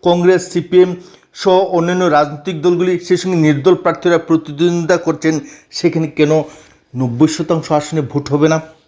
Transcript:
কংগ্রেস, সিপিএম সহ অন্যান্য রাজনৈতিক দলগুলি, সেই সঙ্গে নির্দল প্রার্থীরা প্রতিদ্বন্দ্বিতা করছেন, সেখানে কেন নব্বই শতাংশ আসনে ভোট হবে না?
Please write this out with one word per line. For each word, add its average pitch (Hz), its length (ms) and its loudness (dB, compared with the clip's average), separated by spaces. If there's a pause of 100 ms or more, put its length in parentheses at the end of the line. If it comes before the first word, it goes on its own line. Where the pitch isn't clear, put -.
কংগ্রেস, 175 360 4 (100)
সিপিএম 180 380 2 (520)
সহ 185 140 2 (200)
অন্যান্য 180 280 0 (120)
রাজনৈতিক 151 480 -2
দলগুলি, 180 300 2 (120)
সেই 180 140 0
সঙ্গে 180 260 -2
নির্দল 151 280 4 (100)
প্রার্থীরা 170 340 0 (100)
প্রতিদ্বন্দ্বিতা 165 680 0 (100)
করছেন, 160 280 -2 (440)
সেখানে 165 280 -2 (120)
কেন 151 140 4 (680)
নব্বই 127 360 2
শতাংশ 165 300 -4 (120)
আসনে 151 240 -4 (100)
ভোট 139 220 -4
হবে 151 180 2
না? 160 60 0 (300)